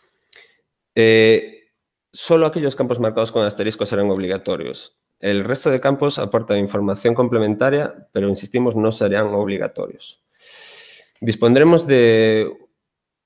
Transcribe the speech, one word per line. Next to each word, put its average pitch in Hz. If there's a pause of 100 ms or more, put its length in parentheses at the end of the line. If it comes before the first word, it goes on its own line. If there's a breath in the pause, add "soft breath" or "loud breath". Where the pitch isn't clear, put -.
(960 soft breath)
Eh, 113 (400)
solo 165
aquellos 156
campos 123
marcados 110
con 110
asterisco 104
serán 101
obligatorios. 92 (200)
El 101
resto 131
de 131
campos 139
aportan 113
información 101
complementaria, 120
pero 101
insistimos, 113
no 110
serán 107
obligatorios. - (1000 loud breath)
Dispondremos 139
de 113 (760)